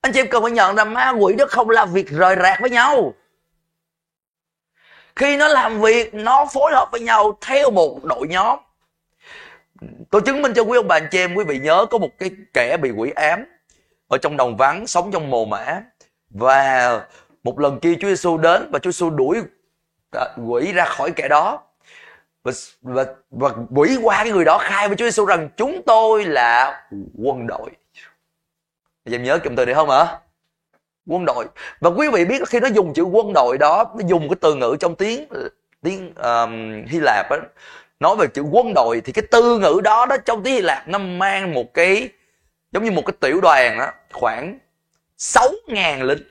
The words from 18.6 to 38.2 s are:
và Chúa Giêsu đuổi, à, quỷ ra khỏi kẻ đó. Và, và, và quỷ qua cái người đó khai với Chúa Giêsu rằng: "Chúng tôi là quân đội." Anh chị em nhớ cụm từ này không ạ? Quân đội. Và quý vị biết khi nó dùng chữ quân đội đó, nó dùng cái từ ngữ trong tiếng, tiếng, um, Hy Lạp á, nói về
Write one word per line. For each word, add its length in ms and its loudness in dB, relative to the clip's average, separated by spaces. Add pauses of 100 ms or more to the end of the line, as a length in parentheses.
và 80 -4
Chúa 120 -4
Giêsu 180 -2
đuổi, 320 0 (680)
à, 140 -4 (220)
quỷ 240 -2
ra 140 0
khỏi 260 -4
kẻ 160 -6
đó. 360 -2 (800)
Và, 80 -6 (300)
và, 240 -4 (240)
và 200 -2 (260)
quỷ 280 4
qua 200 2
cái 80 -2
người 140 2
đó 120 4
khai 300 -2
với 100 -2
Chúa 80 -2
Giêsu 200 0
rằng: 320 0
"Chúng 280 -4
tôi 400 4
là 580 0 (340)
quân 300 -6
đội." 220 -10 (1300)
Anh 80 -10
chị 40 -4
em 80 -6
nhớ 200 2
cụm 120 -6
từ 100 2
này 100 0
không 140 4
ạ? 300 2 (840)
Quân 200 -4
đội. 200 -2 (340)
Và 100 2
quý 200 -2
vị 160 0
biết 220 -4
khi 120 -4
nó 80 -2
dùng 260 0
chữ 100 -2
quân 300 -2
đội 240 2
đó, 400 0
nó 100 -6
dùng 220 0
cái 120 -2
từ 140 2
ngữ 240 -2
trong 160 -4
tiếng, 320 -6 (540)
tiếng, 340 -8
um, 680 -4
Hy 140 -6
Lạp 300 0
á, 80 -2 (600)
nói 160 2
về 120 0